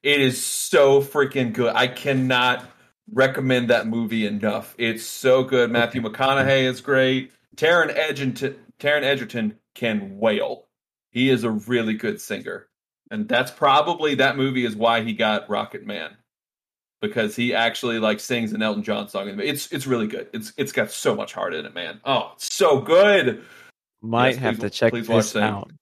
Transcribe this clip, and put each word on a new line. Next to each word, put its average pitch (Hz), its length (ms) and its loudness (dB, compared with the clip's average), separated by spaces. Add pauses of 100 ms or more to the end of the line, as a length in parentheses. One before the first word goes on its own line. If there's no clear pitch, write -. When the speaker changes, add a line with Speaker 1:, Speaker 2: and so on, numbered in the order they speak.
Speaker 1:
It 143 180 4
is 127 240 0
so 139 560 4
freaking 135 520 0
good. 117 220 0
I 127 120 2
cannot 127 760 0 (460)
recommend 131 580 2
that 113 180 4
movie 113 400 -2
enough. 104 500 -4
It's 113 260 -4
so 131 400 2
good. 123 280 2
Matthew 117 340 0
Speaker 2:
Okay. 107 180 -8
Speaker 1:
McConaughey 135 400 4
is 127 180 -2
great. 131 500 2 (240)
Taron 160 400 2
Egerton, 135 600 -2 (240)
Taron 147 240 0
Egerton 120 540 -2 (180)
can 101 440 -4
wail. 107 480 0 (440)
He 127 180 2
is 120 140 2
a 117 80 0
really 110 440 -2
good 107 260 -6
singer. - 460 -10 (420)
And 107 180 -6
that's 127 240 0
probably, 151 640 2
that 135 220 0
movie 131 280 0
is 110 100 -4
why 113 260 2
he 113 120 -6
got 107 360 0
Rocket 104 360 -6
Man. 98 300 -10 (840)
Because 107 340 -2
he 120 180 0
actually, 113 460 0
like, 107 200 0
sings 113 340 -4
an 107 80 -4
Elton 107 220 -2
John 107 240 -4
song. 98 320 -8
It's, 143 320 -6
it's 135 160 -8
really 117 200 0
good. - 260 -10
It's, 110 240 -12
it's - 140 -4
got 214 200 -2
so - 240 -2
much - 180 -8
heart 92 200 -6
in 78 120 -8
it, - 80 -16
man. 82 320 -12
Oh, 127 300 -2
it's - 180 -10
so 147 280 4
good. 170 640 4 (580)
Speaker 2:
Might 117 320 2
Speaker 1:
Yes, 117 40 -6
Speaker 2:
have 117 180 -2
Speaker 1:
please, 110 60 -10
Speaker 2:
to 104 80 -4
check 113 240 2
Speaker 1:
please 117 160 -6
watch 113 140 4
Speaker 2:
this 107 80 -6
Speaker 1:
Sing. 107 120 0
Speaker 2:
out. 101 280 -4 (100)